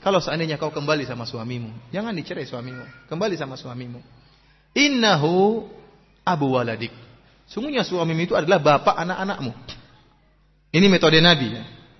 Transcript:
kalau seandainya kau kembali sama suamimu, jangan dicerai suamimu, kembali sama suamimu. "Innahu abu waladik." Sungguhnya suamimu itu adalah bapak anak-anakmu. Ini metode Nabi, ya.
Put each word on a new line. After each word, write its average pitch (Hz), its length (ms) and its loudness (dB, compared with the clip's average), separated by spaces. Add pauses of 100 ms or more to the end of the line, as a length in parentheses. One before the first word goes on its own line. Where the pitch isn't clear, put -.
kalau 196 160 2
seandainya 156 400 -4
kau 156 80 -2
kembali 147 400 -2
sama 120 160 -10
suamimu, 117 640 -10
jangan 214 240 -6
dicerai 160 320 -8
suamimu, 127 640 -14
kembali 185 260 -2
sama 135 220 -8
suamimu. 123 400 -14 (800)
"Innahu 214 880 4 (560)
abu 147 320 0
waladik." 117 400 -2 (560)
Sungguhnya 254 320 -2
suamimu 165 440 0
itu 180 120 -2
adalah 175 240 4
bapak 147 320 4
anak-anakmu. 180 600 -4 (1200)
Ini 175 160 6
metode 165 320 4
Nabi, 160 320 4
ya. 113 100 -12 (360)